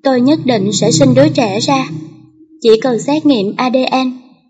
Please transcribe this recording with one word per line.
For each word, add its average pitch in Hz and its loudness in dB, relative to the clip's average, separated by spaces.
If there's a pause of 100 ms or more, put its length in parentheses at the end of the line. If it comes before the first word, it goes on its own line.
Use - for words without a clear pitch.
Tôi 254 2
nhất 294 2
định 208 0
sẽ - 0
sinh 262 4
đứa 285 4
trẻ 220 -2
ra. 262 -2 (720)
Chỉ 226 4
cần 247 -2
xét 302 -4
nghiệm 220 0
A 254 -2
D 233 -2 (300)
N 254 -4 (380)